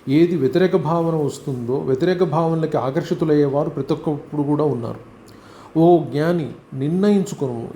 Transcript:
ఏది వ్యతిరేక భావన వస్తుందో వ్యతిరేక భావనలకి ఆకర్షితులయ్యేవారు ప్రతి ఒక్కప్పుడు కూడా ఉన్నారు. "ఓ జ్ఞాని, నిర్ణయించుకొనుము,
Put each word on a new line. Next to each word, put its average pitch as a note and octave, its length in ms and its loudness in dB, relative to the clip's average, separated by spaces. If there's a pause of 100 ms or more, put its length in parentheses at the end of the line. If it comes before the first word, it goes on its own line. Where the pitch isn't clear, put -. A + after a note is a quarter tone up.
ఏది E3+ 280 4
వ్యతిరేక E3+ 400 2
భావన E3 380 0
వస్తుందో C3 640 -4
వ్యతిరేక E3 440 0
భావనలకి D#3+ 540 0
ఆకర్షితులయ్యేవారు D3 920 0
ప్రతి C#3+ 220 -4
ఒక్కప్పుడు D3 500 -4
కూడా D3 220 0
ఉన్నారు. A#2 360 -4 (760)
"ఓ E3+ 200 6
జ్ఞాని, D3 540 -2 (220)
నిర్ణయించుకొనుము, D3+ 1000 -2